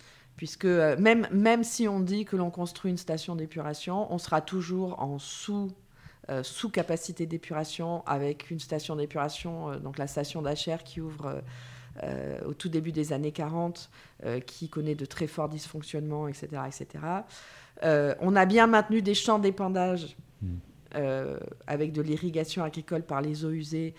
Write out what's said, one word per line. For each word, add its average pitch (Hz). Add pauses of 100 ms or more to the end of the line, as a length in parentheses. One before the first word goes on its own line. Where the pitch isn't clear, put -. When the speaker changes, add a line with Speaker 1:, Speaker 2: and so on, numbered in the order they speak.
(360)
Speaker 1:
Puisque, -
euh, 165
même, 220
même 226
si 226
on 196
dit 196
que 196
l'on 175
construit 175
une 175
station 165
d'épuration, 160
on 175
sera 160
toujours 185
en 139
sous, 202 (600)
euh, 131
sous-capacité 170
d'épuration, 165
avec 143
une 160
station 156
d'épuration, 151
euh, 135
donc 143
la 139
station 147
d'Acher 151
qui -
ouvre, 151
euh, 139 (640)
euh, 67
au 147
tout -
début 160
des 151
années 151
quarante, 170 (340)
euh, 120
qui -
connaît 151
de 147
très 160
forts 151
dysfonctionnements, 151
et 139
cetera, 139
et -
cetera. 151 (560)
Euh, 151
on 190
a 185
bien 226
maintenu 214
des 202
champs 214
d'épandage, 185 (240)
Speaker 2:
Hmm. 90 (380)
Speaker 1:
euh, 135 (280)
avec 151
de 151
l'irrigation 156
agricole 160
par 143
les 151
eaux 156
usées, 160